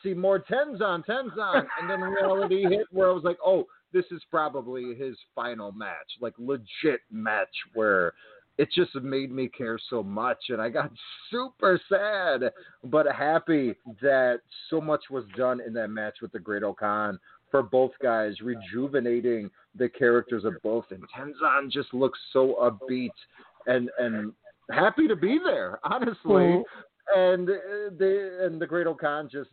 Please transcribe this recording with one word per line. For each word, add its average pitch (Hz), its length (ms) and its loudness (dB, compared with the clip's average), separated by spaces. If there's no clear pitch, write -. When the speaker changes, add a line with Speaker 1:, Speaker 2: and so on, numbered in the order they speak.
Speaker 1:
see 190 120 -2
more 190 260 2
Tenzan, 214 640 -2
Tenzan." 208 600 -2
And 175 80 -8
then 190 120 -4
reality 190 640 0
hit 196 260 2
where 185 180 4
I 175 40 4
was 170 100 -2
like, 175 220 0
"Oh, 185 240 2
this 180 180 0
is 170 100 -12
probably 127 640 -4
his 131 200 -8
final 117 360 -6
match, 95 400 -12
like, 117 180 -6
legit 131 640 -2
match 107 420 -2
where 98 400 2
it 147 140 2
just 175 240 0
made 135 340 -4
me 131 180 -4
care 113 300 -6
so 117 140 -2
much." 104 360 -2
And 113 120 -4
I 117 100 -2
got 147 200 -2
super 220 480 2
sad, 185 640 0
but 147 220 2
happy 143 680 0
that 131 400 4
so 160 100 0
much 151 300 -2
was 117 140 -6
done 127 240 0
in 117 140 -10
that 110 160 -4
match 107 320 -6
with 107 100 -12
the 104 80 -8
Great 101 220 -4
Okan 104 560 -2
for 139 120 4
both 127 300 2
guys, 107 380 0
rejuvenating 120 1080 -2
the 123 120 0
characters 117 560 2
of 104 180 -2
both. 110 280 -2
And 95 200 -16
Tenzan 139 600 0
just 139 220 -6
looks 127 260 0
so 131 280 4
upbeat 123 500 0
and, 123 320 0
and 110 340 -2
happy 202 380 4
to 208 80 2
be 208 280 2
there, 110 400 -2
honestly. 233 320 -2
Speaker 2:
Mm-hmm. 175 300 6
Speaker 1:
And, 185 380 4
uh, 202 480 -4
the, 190 480 0
and 165 140 -4
the 165 80 -2
Great 170 180 0
Okan 151 420 -2
just 139 240 -10